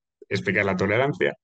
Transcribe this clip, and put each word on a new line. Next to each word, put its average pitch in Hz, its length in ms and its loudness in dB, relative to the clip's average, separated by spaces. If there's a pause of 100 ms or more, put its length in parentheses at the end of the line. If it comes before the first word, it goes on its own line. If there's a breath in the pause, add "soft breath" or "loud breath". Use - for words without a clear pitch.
(280)
explicar 101 360 0
la 95 120 0
tolerancia. 101 680 0